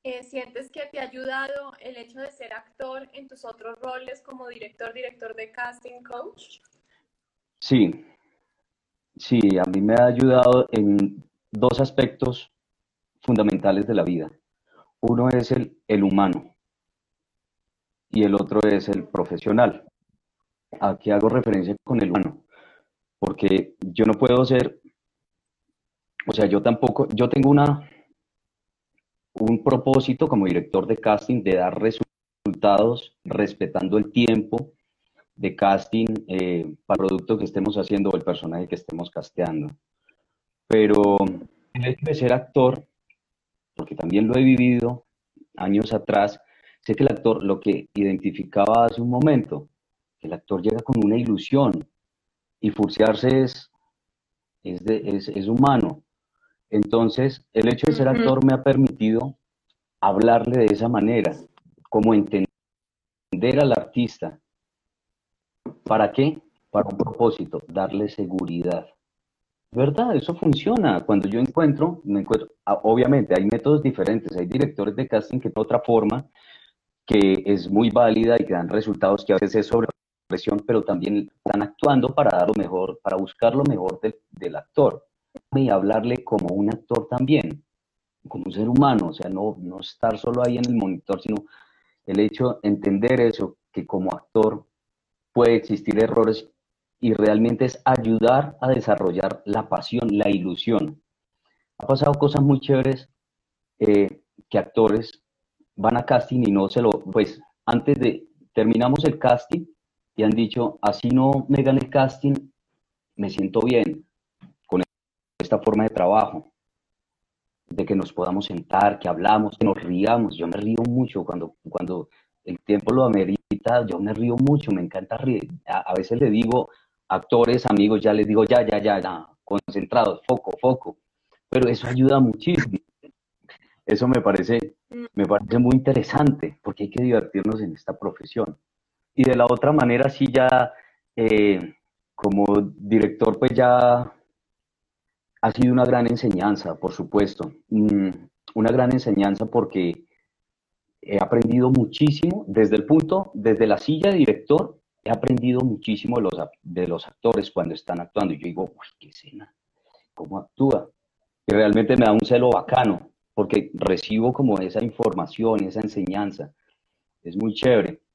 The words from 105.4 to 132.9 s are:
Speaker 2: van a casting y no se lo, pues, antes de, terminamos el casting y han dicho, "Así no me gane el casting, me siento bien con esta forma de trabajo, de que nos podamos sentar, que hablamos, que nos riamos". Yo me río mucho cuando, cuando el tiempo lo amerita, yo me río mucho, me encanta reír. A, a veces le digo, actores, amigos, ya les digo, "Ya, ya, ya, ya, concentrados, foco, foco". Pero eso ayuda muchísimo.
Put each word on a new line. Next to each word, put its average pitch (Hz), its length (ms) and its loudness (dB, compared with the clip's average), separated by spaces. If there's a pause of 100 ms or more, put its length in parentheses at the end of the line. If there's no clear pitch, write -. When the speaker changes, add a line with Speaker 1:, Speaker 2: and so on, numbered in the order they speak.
Speaker 2:
van 113 220 0
a 120 80 -4
casting 123 400 0
y 101 60 2
no 98 180 2
se 123 120 0
lo, 117 80 4
pues, 101 500 -2 (260)
antes 139 340 2
de, - 280 -2 (260)
terminamos 120 520 2
el - 120 0
casting - 480 0 (500)
y 110 80 0
han 107 80 4
dicho, 110 500 -2
"Así 104 280 -2
no 131 380 2
me 139 160 2
gane 131 160 2
el 117 100 -6
casting, 139 440 0 (840)
me 101 140 -6
siento 95 320 -2
bien 113 440 0 (600)
con 92 140 0 (580)
esta - 200 -2
forma 107 240 0
de 110 80 0
trabajo, 95 600 0 (1160)
de 85 180 -4
que 104 100 -2
nos 90 160 -2
podamos 90 360 -4
sentar, 98 520 0
que - 80 -8
hablamos, 101 500 0
que 113 80 0
nos 98 160 0
riamos". 98 540 0
Yo 85 120 -6
me 87 100 -6
río 113 320 -2
mucho 120 340 -2
cuando, 85 320 -10 (140)
cuando 90 400 -8 (340)
el 90 160 -12
tiempo 104 340 0
lo 131 120 4
amerita, 104 800 0
yo 90 120 -6
me 104 140 -4
río 117 220 -2
mucho, 139 380 2
me 90 80 -2
encanta 92 340 -8
reír. 123 320 -4 (180)
A, 92 140 -4
a - 140 -6
veces 95 260 -2
le 135 100 4
digo, 113 400 0 (380)
actores, 117 580 2
amigos, 104 360 2
ya 107 120 4
les 107 140 0
digo, 107 160 4
"Ya, 120 220 4
ya, 107 160 -4
ya, 101 180 0
ya, 87 280 -10 (180)
concentrados, 101 800 -2
foco, - 320 -2
foco". 127 380 -2 (520)
Pero 127 200 2
eso - 180 -4
ayuda 131 320 4
muchísimo. 120 580 0 (1080)